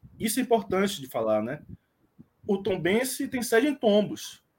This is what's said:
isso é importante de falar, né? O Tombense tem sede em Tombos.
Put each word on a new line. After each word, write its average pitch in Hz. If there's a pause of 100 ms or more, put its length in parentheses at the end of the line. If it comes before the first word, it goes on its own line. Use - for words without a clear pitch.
(200)
isso 220
é 247
importante 202
de 127
falar, 110
né? 120 (840)
O 196
Tombense 208
tem 254
sede 226
em 294
Tombos. 208 (160)